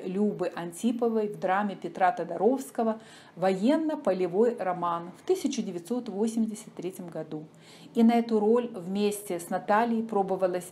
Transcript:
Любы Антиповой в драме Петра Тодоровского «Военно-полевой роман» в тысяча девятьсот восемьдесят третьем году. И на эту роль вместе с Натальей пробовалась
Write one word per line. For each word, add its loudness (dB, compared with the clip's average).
Любы 0
Антиповой 0
в -8
драме 0
Петра 2
Тодоровского 0
«Военно-полевой 2
роман» -2
в -20
тысяча 0
девятьсот -6
восемьдесят -2
третьем -10
году. -10
И 6
на 10
эту 4
роль 4
вместе -2
с -12
Натальей 2
пробовалась 0